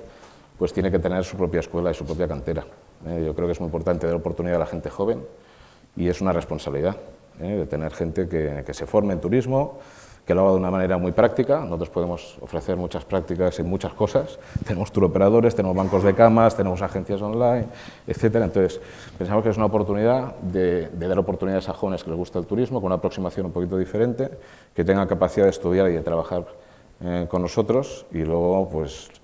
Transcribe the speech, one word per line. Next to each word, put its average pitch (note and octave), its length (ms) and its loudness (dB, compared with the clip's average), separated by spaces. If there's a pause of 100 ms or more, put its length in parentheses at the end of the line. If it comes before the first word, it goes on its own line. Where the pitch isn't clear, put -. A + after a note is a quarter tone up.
(580)
pues F2+ 160 -2
tiene F#2 160 2
que F2+ 80 2
tener F2+ 260 0
su F#2+ 140 -10
propia E2+ 220 0
escuela F2 300 -2
y D#2 40 -2
su D#2+ 100 -8
propia D#2+ 240 -4
cantera, D2+ 380 -6 (400)
¿eh? E2 180 -4
Yo D#2 100 -4
creo E2+ 140 -2
que F2 40 0
es E2+ 80 -6
muy F2 80 -6
importante E2 380 -2
dar E2+ 100 0
oportunidad F2 400 -2
a E2+ 40 2
la D#2+ 60 0
gente E2 240 -8
joven A#2 340 -4 (720)
y F2 120 0
es F2 120 -2
una F#2+ 140 2
responsabilidad, D#2+ 640 -2 (420)
¿eh? F#2+ 160 -4
De G2 100 -2
tener D#2 280 -6
gente E2+ 340 -4
que, D2 360 -4
que - 100 -10
se - 120 -8
forme G#2 280 2
en E2 60 -4
turismo, B2+ 580 0 (460)
que F2+ 100 2
lo F#2 80 4
haga F#2+ 100 6
de F#2+ 60 6
una F#2 120 0
manera F#2 280 2
muy F2+ 120 0
práctica. B2+ 480 2
Nosotros E2+ 320 -4
podemos F2 500 -4
ofrecer F2 360 -4
muchas F2 280 -6
prácticas F2+ 540 0
en E2+ 100 -2
muchas F#2+ 240 -4
cosas. - 460 0 (260)
Tenemos G2 280 -4
turoperadores, G2+ 640 6
tenemos F#2 200 0
bancos F#2+ 280 2
de G2 100 6
camas, A2+ 420 8
tenemos F#2 240 -2
agencias G2 400 -4
online, A#2 460 0 (400)
etcétera. A2+ 380 2
Entonces, F#2 360 2 (380)
pensamos G2+ 240 0
que A2 80 2
es G2 60 0
una A2 100 2
oportunidad G#2+ 720 0
de, F2+ 540 0
de F2 180 -6
dar F#2 100 2
oportunidades F#2+ 500 -2
a F#2 40 -4
jóvenes F#2+ 320 -4
que E2+ 60 -8
les D#2+ 60 -4
gusta F2 220 -6
el E2 80 -4
turismo, A#2+ 340 -2
con G2 60 -4
una F#2 80 2
aproximación F#2 520 -4
un E2+ 60 -6
poquito F2+ 240 -2
diferente, A2+ 540 0 (420)
que E2+ 120 0
tengan F#2+ 240 4
capacidad F#2 380 4
de F#2+ 40 8
estudiar F2+ 400 2
y E2+ 40 2
de D#2+ 80 -2
trabajar, E2 440 -2 (540)
eh, F2 280 -2
con F#2 140 0
nosotros, A2+ 720 0
y E2 60 -4
luego, F2 520 2
pues, D2 400 -6 (140)